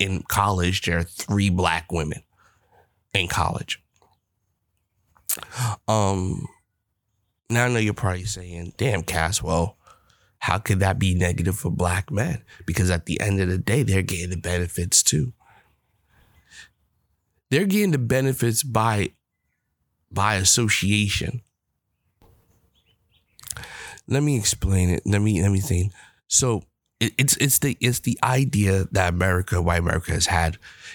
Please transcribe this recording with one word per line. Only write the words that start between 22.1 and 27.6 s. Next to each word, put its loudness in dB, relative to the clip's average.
Let 2
me 2
explain 2
it. 0
Let 2
me, 2
let 4
me 2
think. 0
So 0
it, -2
it's, 2
it's 2